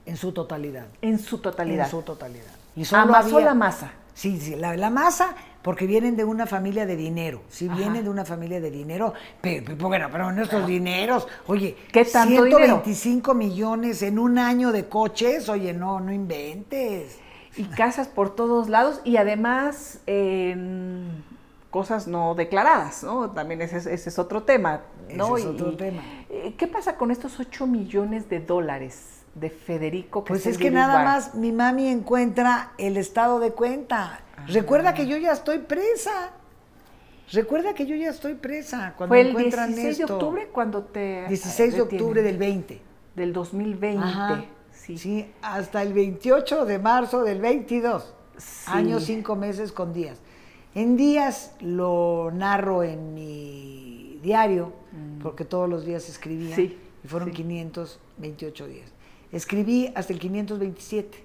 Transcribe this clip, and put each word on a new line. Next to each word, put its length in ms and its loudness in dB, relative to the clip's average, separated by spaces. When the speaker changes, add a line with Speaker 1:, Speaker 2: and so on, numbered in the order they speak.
Speaker 1:
En 140 -10
su 140 -6
totalidad. 560 -8
Speaker 2:
En 200 2
su 180 -8
totalidad. 480 -2
Speaker 1:
En 60 -4
su 100 -6
totalidad. 500 -14
Y 100 -6
solo 180 6
Speaker 2:
Amasó 320 8
Speaker 1:
había 140 8
Speaker 2:
la 40 2
masa. 380 2
Speaker 1:
Sí, 240 -2
sí, 160 -6
la, 200 -2
la 140 0
masa, 460 2
porque 240 0
vienen 300 4
de 80 2
una 240 0
familia 400 -2
de 80 -2
dinero. 540 -4
Sí, 180 -6
Speaker 2:
Ajá. 100 -2
Speaker 1:
vienen 280 0
de 40 -2
una 160 -4
familia 340 -6
de 120 -6
dinero. 420 -4
Pero, 260 -2
pero, 200 -4
bueno, 240 0
pero 200 -2
nuestros 340 0
dineros, 600 0
oye, 320 -2
Speaker 2:
¿Qué 140 8
tanto 240 6
dinero? 120 10
Speaker 1:
ciento 160 10
veinticinco 600 2
millones 680 0
en 160 0
un 220 4
año 320 4
de 180 0
coches, 600 0
oye, 220 -2
no, 280 -4
no 120 -6
inventes. 1080 -6
Speaker 2:
Y 100 -6
casas 420 0
por 280 0
todos 340 2
lados, 340 2
y 140 4
además 880 0
en 1160 -2
cosas 380 -2
no 280 0
declaradas, 680 4
¿no? 280 -4
También 300 -6
ese 160 -6
es, 80 -6
ese 240 -6
es 100 -6
otro 240 -2
tema, 380 2
¿no? 240 0
Speaker 1:
Ese 120 -2
es 40 -4
Speaker 2:
Y, 20 -6
Speaker 1:
otro 160 -2
Speaker 2:
y, 60 -6
Speaker 1:
tema. 240 -6
Speaker 2:
eh, 280 -8
¿qué 100 -2
pasa 300 -4
con 140 0
estos 280 -6
ocho 280 -8
millones 640 -2
de 100 -2
dólares 800 -4
de 140 -6
Federico 760 -6
que 40 -14
Speaker 1:
Pues 120 0
Speaker 2:
está 100 0
Speaker 1:
es 60 0
Speaker 2:
en 40 0
Speaker 1:
que 100 4
nada 260 6
Speaker 2:
Bilbao? 80 6
Speaker 1:
más 300 0
mi 180 0
mami 340 2
encuentra 920 2
el 200 0
estado 420 2
de 120 2
cuenta. 680 -2
Speaker 2:
Ah. 120 -18
Speaker 1:
Recuerda 460 4
que 140 -2
yo 100 0
ya 140 2
estoy 280 0
presa. 720 -2
Recuerda 420 0
que 120 -4
yo 100 -4
ya 140 -2
estoy 240 -8
presa 640 -10
cuando 160 0
Speaker 2:
Fue 80 10
el 60 8
Speaker 1:
encuentran 400 0
Speaker 2:
dieciséis 320 -2
de 40 0
Speaker 1:
esto. 120 -2
Speaker 2:
octubre 360 -2
cuando 320 -2
te, 460 -6
Speaker 1:
Dieciséis 440 2
de 60 -2
Speaker 2:
eh, 40 4
detienen. 220 -2
Speaker 1:
octubre 160 2
del 160 2
veinte. 440 -4
Speaker 2:
Del 160 -2
dos 220 -6
mil 220 -4
veinte, 280 -2
Speaker 1:
Ajá. 400 -2
Speaker 2:
sí. 240 -14
Speaker 1:
Sí, 340 -6
hasta 400 -4
el 120 -2
veintiocho 720 2
de 140 0
marzo 440 2
del 160 0
veintidós. 760 0
Speaker 2:
Sí. 260 -18
Speaker 1:
Años, 320 2
cinco 320 -4
meses 340 -6
con 220 -6
días. 260 -6
En 220 4
días 640 2
lo 720 0
narro 500 2
en 300 -6
mi 1120 -14
diario, 500 2
Speaker 2:
Mm. 280 -12
Speaker 1:
porque 240 -8
todos 240 -2
los 160 -4
días 240 -6
escribía, 460 -8
Speaker 2:
Sí, 240 0
Speaker 1:
y 40 -18
fueron 220 -6
Speaker 2:
sí. 60 -12
Speaker 1:
quinientos 640 -10
veintiocho 500 -12
días. 220 -18
Escribí 600 0
hasta 180 -6
el 60 -6
quinientos 400 -6
veintisiete 640 -8